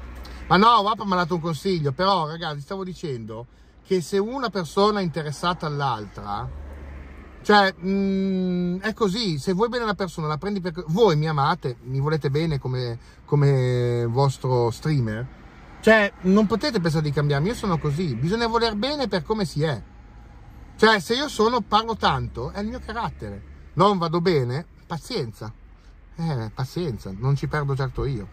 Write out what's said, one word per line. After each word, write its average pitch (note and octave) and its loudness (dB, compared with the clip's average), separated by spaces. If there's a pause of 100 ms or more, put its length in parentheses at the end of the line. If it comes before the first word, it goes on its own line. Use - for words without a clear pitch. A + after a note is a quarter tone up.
(480)
Ma E3+ 6
no, A3 8
guappa G#3+ -2
mi G3 0
ha F3+ 2
dato F3 0
un E3 -4
consiglio, D#3+ -2
però, F3+ 2
ragazzi, D#3 -8
stavo F#3+ -8
dicendo B2 -10 (400)
che F#3 0
se G3 -2
una A#3 -2
persona G3 2
è - 0
interessata E3+ -4
all'altra, A2+ -6 (920)
cioè, G3+ 6 (100)
mm, F#3+ 0
è G#3 -2
così, F#3+ 0
se F#3 -2
vuoi G#3+ 2
bene A#3+ -2
una G#3+ 0
persona, E3+ -4
la D3+ -2
prendi G3 -4
per, F3 -6
voi F3+ 6
mi D3+ 2
amate, D3+ 0
mi C3 -4
volete D3+ 0
bene D3+ 0
come, B2+ -4 (280)
come B2+ 4
vostro B2+ 2
streamer, A#2+ -2 (540)
cioè, G#3+ 6 (100)
non G3 6
potete A3+ 0
pensare D#3+ 2
di D3 -2
cambiarmi, C#3+ 2
io A#3+ 0
sono F3+ -2
così, D3 -2
bisogna F#3+ 0
voler A3+ 2
bene C4 -2
per F#3 -2
come G#3+ -2
si D3 -2
è. C3 -2 (960)
Cioè, G#3+ 6
se A3+ -4
io C#4 -2
sono, A3+ 2
parlo A3 0
tanto, C3+ -2
è F#3+ -10
il G#3 -6
mio B3 -8
carattere. C#3 -10 (240)
Non G3 4
vado E3+ -2
bene, D3+ 0 (220)
pazienza. C3 -8 (640)
Eh, C3+ -4
pazienza, C3 -6
non B2+ 0
ci C#3+ -4
perdo C#3 -2
certo B2+ -4
io. A2+ -4